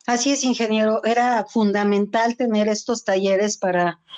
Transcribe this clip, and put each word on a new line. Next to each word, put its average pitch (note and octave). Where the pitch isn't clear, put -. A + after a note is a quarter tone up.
Así A#3+
es, B3
ingeniero. A3
Era A#3+
fundamental G#3
tener G#3+
estos A3+
talleres G3
para F3